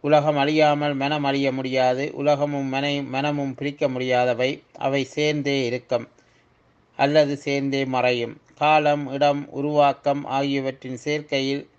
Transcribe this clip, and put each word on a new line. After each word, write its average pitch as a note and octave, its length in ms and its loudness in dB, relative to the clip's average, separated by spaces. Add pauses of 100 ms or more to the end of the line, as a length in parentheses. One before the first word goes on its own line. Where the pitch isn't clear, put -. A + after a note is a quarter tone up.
உலகம் D3 320 4
அழியாமல் D3 580 2
மனம் C#3+ 300 -2
அழிய C#3 280 0
முடியாது. C3 600 0
உலகமும் C#3+ 560 0
மனை-, C#3+ 360 -2
மனமும் C#3 500 -4
பிரிக்க C#3 340 -4
முடியாதவை. B2+ 640 0 (280)
அவை C3+ 260 0
சேர்ந்தே D3 640 -2
இருக்கும் A#2+ 400 -4 (920)
அல்லது C#3+ 380 4
சேர்ந்தே C#3 480 -2
மறையும். B2 500 0 (220)
காலம், D3 560 2
இடம், C#3+ 280 2 (100)
உருவாக்கம் C#3+ 760 2
ஆகியவற்றின் C3+ 760 -4
சேர்க்கையில் D3 600 -4 (140)